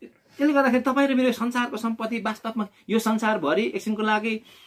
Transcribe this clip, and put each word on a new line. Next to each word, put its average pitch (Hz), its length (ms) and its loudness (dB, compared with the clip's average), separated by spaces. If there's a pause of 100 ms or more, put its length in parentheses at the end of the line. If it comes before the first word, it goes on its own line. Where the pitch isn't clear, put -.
त्यसले - 500 -2
गर्दाखेरि 254 300 4
तपाईँ 277 240 2
र 269 80 0
मेरो 254 160 4
संसारको 240 460 -2
सम्पत्ति 226 420 -4
वास्तवमा 220 480 -6 (220)
यो 220 100 2
संसारभरि 214 680 0 (100)
एकछिनको 214 280 -4
लागि, 214 380 -2 (260)